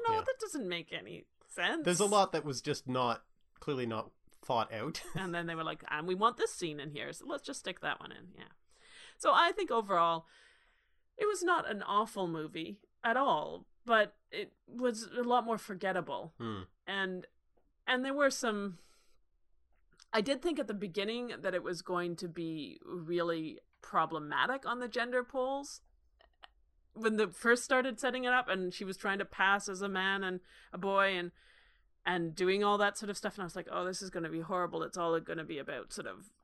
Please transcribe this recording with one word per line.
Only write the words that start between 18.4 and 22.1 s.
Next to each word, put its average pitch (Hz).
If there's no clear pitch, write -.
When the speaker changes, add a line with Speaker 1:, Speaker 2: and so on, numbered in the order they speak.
Speaker 1:
I 220
did 269
think 320
at 226
the 214
beginning 208
that 185
it 175
was 170
going 175